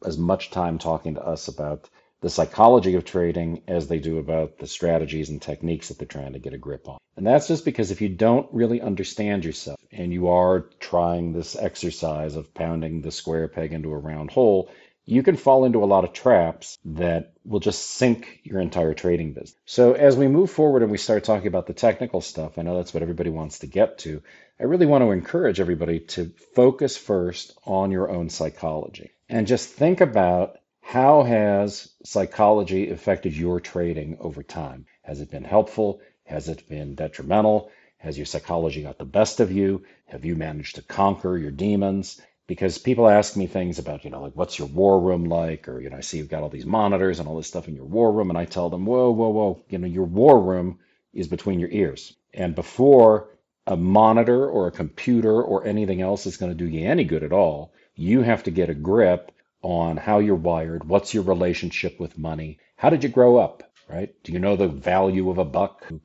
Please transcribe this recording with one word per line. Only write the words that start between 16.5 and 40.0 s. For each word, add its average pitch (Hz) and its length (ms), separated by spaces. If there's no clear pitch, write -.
that 82 480
will 104 160
just - 300
sink - 520
your 98 160
entire 82 340
trading 80 400
business. - 220
So 123 280
as 139 220
we 135 120
move 170 240
forward 139 320
and 104 80
we 98 80
start 107 240
talking 104 240
about 90 180
the 87 80
technical 113 480
stuff, 78 380
I - 20
know 87 140
that's 87 180
what 82 80
everybody 82 300
wants 78 280
to 71 80
get - 320
to. 76 220
I 120 60
really 170 200
want 143 180
to 107 80
encourage 98 480
everybody 85 420
to 85 300
focus 131 420
first 90 720
on 98 260
your 92 200
own 87 180
psychology - 800
and 117 180
just 117 220
think 175 320
about 95 560
how 139 420
has 104 680
psychology 101 880
affected 90 440
your 87 240
trading 82 600
over 78 240
time? 65 420
Has 73 180
it 76 100
been 71 120
helpful? 104 580
Has 76 260
it - 200
been 73 260
detrimental? 98 760
Has 73 200
your 73 80
psychology 80 580
got 69 140
the 67 80
best 107 340
of 98 120
you? 98 320